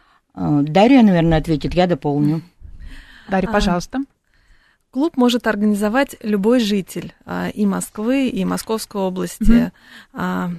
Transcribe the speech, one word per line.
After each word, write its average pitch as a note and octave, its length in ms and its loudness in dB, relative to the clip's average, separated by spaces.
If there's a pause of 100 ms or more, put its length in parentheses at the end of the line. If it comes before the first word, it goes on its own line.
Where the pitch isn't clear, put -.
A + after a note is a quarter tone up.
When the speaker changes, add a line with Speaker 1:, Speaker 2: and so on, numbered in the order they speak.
(340)
Speaker 1:
Э, D#3+ 280 0
Дарья, G#3 400 6
наверное, E3 360 4
ответит, D#3+ 360 -4
я F3+ 120 2
дополню. D3+ 560 -2 (840)
Speaker 2:
Дарья, F#3+ 200 -2
Speaker 3:
А, A3 40 -8
Speaker 2:
пожалуйста. G#3 480 -2 (880)
Speaker 3:
клуб D4 260 -2
может B3 300 2
организовать G#3+ 760 0
любой G#3+ 380 2
житель, G3 520 -4 (140)
а, F3+ 220 -6
и G#3 180 -2
Москвы, G#3+ 640 -2
и F#3+ 160 -4
Московской G3 580 -6
области. F#3 400 -6
Speaker 2:
Мгм. A3+ 300 4 (420)
Speaker 3:
А, F#3 440 -6